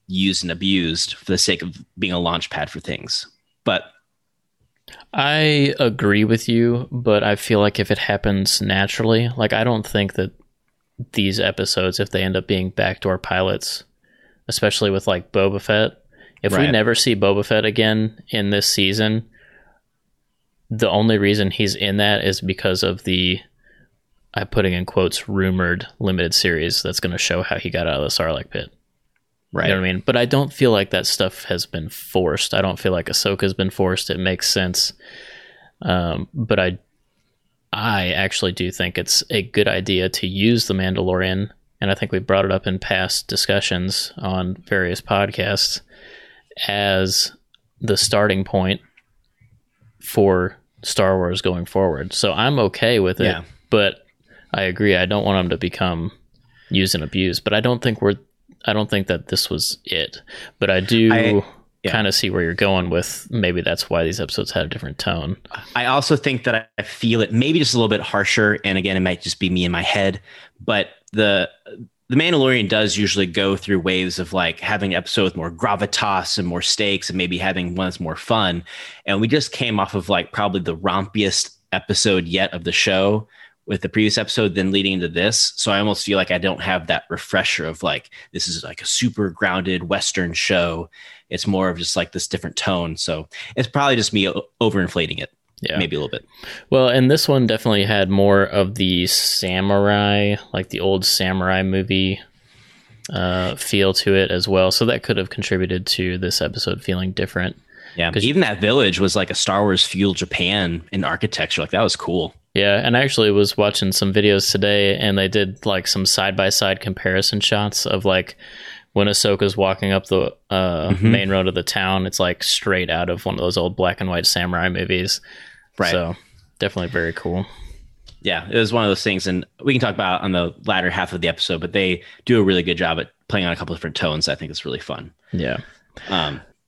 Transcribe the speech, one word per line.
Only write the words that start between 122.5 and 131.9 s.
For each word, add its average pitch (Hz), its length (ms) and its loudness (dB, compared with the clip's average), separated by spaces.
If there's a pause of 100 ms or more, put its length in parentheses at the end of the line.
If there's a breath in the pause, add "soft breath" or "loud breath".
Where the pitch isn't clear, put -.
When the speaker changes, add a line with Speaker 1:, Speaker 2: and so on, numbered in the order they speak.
Speaker 2:
out 85 220 0
of 85 140 -6
one 92 100 -2
of - 60 -4
those 90 160 0
old 90 180 0
black 87 260 0
and 95 80 -2
white 87 160 -2
samurai 90 420 0
movies. 92 540 -2 (580 loud breath)
Speaker 1:
Right. 87 120 2
Speaker 2:
So 87 260 -2 (420 soft breath)
definitely 92 300 -4
very 85 240 -2
cool. 87 320 -4 (760 loud breath)
Speaker 1:
Yeah, 82 300 -2
it 110 60 0
was 110 160 2
one 117 100 2
of 104 80 2
those 95 100 0
things, 95 240 -2
and 92 200 -2 (180)
we 139 100 2
can 123 60 0
talk 113 160 0
about 92 260 -2
on 95 120 -2
the 87 200 0 (120)
latter 92 240 0
half 90 240 -4
of 87 80 -8
the 85 80 0
episode, 82 320 -4
but 87 100 -6
they 92 320 0 (220 loud breath)